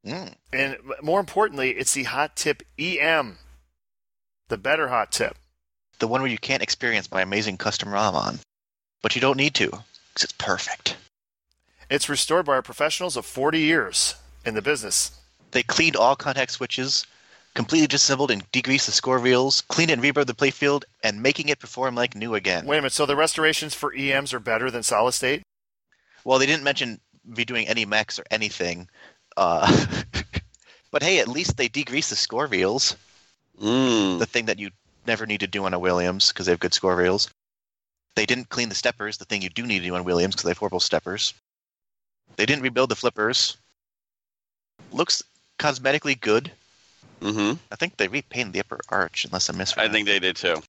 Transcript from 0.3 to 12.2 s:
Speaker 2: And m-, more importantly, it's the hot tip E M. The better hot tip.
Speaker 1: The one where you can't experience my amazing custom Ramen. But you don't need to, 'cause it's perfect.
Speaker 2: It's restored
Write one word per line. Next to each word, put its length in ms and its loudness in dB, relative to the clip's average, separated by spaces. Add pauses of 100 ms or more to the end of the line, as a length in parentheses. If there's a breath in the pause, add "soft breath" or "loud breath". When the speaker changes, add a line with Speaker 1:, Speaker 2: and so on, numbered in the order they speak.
Speaker 2:
And 220 0
m-, 180 -12 (100)
more 180 2
importantly, 500 0
it's 240 -2
the 100 -4
hot 320 -2
tip 260 -2 (160)
E 220 -4
M. 380 2 (1080)
The 100 -2
better 300 2
hot 240 0
tip. 240 -2 (600)
Speaker 1:
The 100 0
one 140 0
where 80 -2
you 80 -4
can't 240 -2
experience 480 -2
my 120 0
amazing 360 -2
custom 320 -4
Ramen. 500 0 (600)
But 120 0
you 60 -2
don't 160 4
need 200 0
to, 140 2
'cause 540 -10
it's 80 -8
perfect. 640 -4 (920 soft breath)
Speaker 2:
It's 200 0
restored 380 2